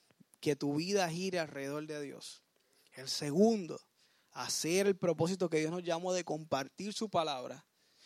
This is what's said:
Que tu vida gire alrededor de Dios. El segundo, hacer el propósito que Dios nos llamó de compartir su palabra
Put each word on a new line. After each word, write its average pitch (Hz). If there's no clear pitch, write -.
Que 147
tu 143
vida 180
gire 180
alrededor 143
de 151
Dios. -
El 135
segundo, 180
hacer 160
el 196
propósito 175
que 165
Dios 156
nos 180
llamó 170
de 180
compartir 156
su 214
palabra 143